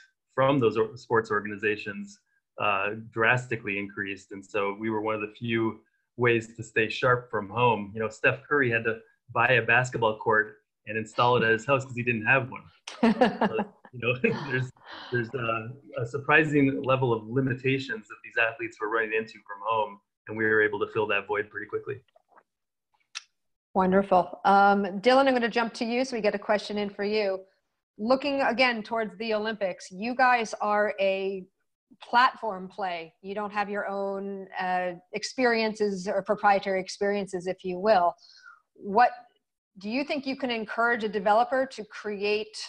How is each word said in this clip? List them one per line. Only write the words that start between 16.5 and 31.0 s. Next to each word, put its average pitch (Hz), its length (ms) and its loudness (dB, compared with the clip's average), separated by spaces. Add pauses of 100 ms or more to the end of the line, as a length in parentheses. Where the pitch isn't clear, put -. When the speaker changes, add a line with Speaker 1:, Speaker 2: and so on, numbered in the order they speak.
Speaker 1:
level 127 300 2
of 110 140 -6
limitations 131 800 -2
that 110 160 -20
these 107 140 -12
athletes 113 420 -2
were 107 100 -4
running 110 240 -2
into 110 200 -2
from 104 300 -16
home, 107 360 -2 (280)
and 110 100 -8
we 110 80 0
were 107 160 4
able 104 180 0
to 104 140 -2
fill 107 140 0
that 101 200 -2
void 104 220 -4
pretty - 180 -12
quickly. 110 340 -8 (1700)
Speaker 2:
Wonderful. 185 720 4
Um, 202 400 6 (160)
Dylan, 262 260 6
I'm 262 60 6
gonna 233 160 2
jump 233 260 -2
to 240 100 -6
you 240 200 0
so 254 100 -8
we 220 60 -4
get 208 140 2
a 196 40 -2
question 208 380 -2
in 202 120 -4
for 202 140 -8
you. 202 360 0 (580)
Looking 269 440 0
again 240 420 2
towards 220 340 -6
the 226 160 -4
Olympics, 208 580 -4
you 220 240 -6
guys 247 460 2
are 208 380 0
a 190 460 -2 (560)